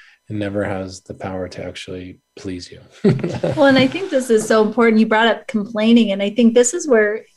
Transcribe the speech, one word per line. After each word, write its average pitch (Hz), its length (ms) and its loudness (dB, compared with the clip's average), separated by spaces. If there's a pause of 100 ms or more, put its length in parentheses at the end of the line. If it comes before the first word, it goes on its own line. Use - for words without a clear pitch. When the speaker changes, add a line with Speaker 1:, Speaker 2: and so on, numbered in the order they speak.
(280)
Speaker 1:
and 107 100 -8
never 101 260 -4
has 95 380 -8
the - 120 -14
power 92 340 -8
to 92 160 -14
actually 90 560 -14 (160)
please 90 340 -12
you. - 100 -20 (240)
<laughs> 202 80 6 (440)
Speaker 2:
Well, 277 100 4
and 269 120 4
I 262 80 4
think 370 240 -6
this 254 180 -2
is 220 180 2
so 220 200 4
important. 220 340 2
You 220 60 2
brought 220 220 2
up 214 180 -2
complaining. 214 640 2
And 196 100 -4
I 202 80 -2
think 226 240 2
this 240 200 4
is 339 120 -8
where, 220 380 2 (120)